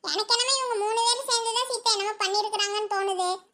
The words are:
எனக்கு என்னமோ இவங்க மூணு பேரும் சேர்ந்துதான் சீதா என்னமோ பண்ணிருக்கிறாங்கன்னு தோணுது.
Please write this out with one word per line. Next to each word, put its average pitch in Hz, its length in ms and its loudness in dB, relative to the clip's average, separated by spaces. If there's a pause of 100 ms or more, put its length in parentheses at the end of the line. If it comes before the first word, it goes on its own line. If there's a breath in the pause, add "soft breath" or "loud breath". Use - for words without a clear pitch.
எனக்கு 403 320 0
என்னமோ 508 240 2
இவங்க 494 240 0
மூணு 440 240 0
பேரும் 494 240 0
சேர்ந்துதான் 466 400 0
சீதா 480 240 0
என்னமோ 403 260 -2
பண்ணிருக்கிறாங்கன்னு 415 720 0
தோணுது. 381 360 0 (240)